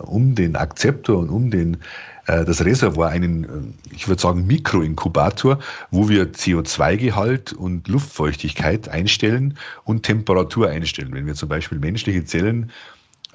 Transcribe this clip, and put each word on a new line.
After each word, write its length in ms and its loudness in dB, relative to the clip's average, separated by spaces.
um 340 2
den 220 2
Akzeptor 600 0
und 100 0
um 220 0
den, 260 2
äh, 200 2
das 180 2
Reservoir 460 2
einen, 340 0
äh, 500 -12
ich 140 -8
würd 100 2
sagen, 280 2
Mikroinkubator, 1120 2
wo 180 4
wir 240 4
C 220 0
O 80 2
zwei 340 0
Gehalt 560 0
und 360 -6
Luftfeuchtigkeit 1000 -2
einstellen 720 0
und 200 -2
Temperatur 680 2
einstellen. 420 -6
Wenn 140 -6
wir 80 -4
zum 160 -8
Beispiel 280 -4
menschliche 460 -2
Zellen 460 -2